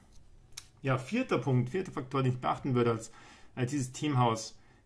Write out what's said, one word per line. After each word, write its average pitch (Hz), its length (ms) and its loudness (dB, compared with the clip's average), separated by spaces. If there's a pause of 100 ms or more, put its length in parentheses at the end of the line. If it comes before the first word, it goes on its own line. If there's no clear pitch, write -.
(840)
Ja, 131 140 0
vierter 220 400 -2
Punkt, 127 320 2
vierter - 240 -4
Faktor, 135 300 -2
den 127 100 4
ich - 60 -2
beachten 151 360 -2
würde 117 180 4
als, - 200 -6 (420)
als 127 180 -2
dieses 131 200 -2
Teamhaus, 127 680 0 (280)